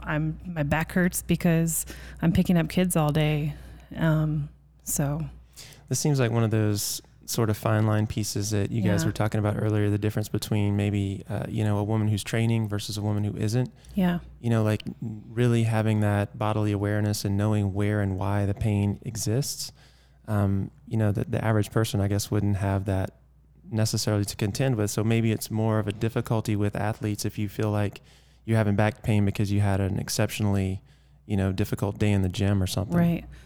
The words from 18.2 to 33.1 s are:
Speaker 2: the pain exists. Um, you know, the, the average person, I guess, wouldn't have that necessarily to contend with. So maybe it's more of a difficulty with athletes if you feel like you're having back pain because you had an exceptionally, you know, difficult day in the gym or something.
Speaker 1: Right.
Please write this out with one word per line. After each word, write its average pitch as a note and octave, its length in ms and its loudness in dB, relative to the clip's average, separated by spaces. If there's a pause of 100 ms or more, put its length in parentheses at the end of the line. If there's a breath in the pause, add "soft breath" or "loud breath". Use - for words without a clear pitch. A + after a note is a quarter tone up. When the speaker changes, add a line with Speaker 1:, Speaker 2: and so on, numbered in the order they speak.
Speaker 2:
the G2 100 0
pain G2+ 500 0
exists. - 640 -4 (560 soft breath)
Um, G2 460 0 (160)
you A#2 80 -4
know, G#2+ 160 2
the, - 120 -2
the - 180 -2
average G#2+ 280 2
person, A2 300 0
I G2 80 2
guess, G2+ 200 -2
wouldn't G2+ 280 0
have G2 300 0
that F#2+ 260 -2 (580)
necessarily G#2+ 540 0
to - 100 -8
contend A#2 400 0
with. G#2+ 160 0
So G#2+ 140 -2
maybe A2+ 260 2
it's - 180 -2
more A2 300 0
of G#2 80 -2
a G2+ 60 -4
difficulty A2+ 640 -2
with G#2 180 0
athletes G#2 500 -4
if - 140 -6
you G#2 100 -2
feel G#2+ 220 -2
like G#2 300 -2 (440 soft breath)
you're A2+ 140 2
having G#2 160 4
back G#2+ 300 2
pain G#2 200 4
because G2 280 0
you G2+ 80 2
had G2 200 2
an F#2+ 200 0
exceptionally, G2 840 -2 (420 soft breath)
you G2+ 120 -2
know, F#2+ 160 2
difficult G2+ 460 -2
day G#2 120 2
in G2 120 2
the F#2+ 60 0
gym G2 320 0
or F#2 60 0
something. G2 300 -2
Speaker 1:
Right. E3+ 280 2 (220 loud breath)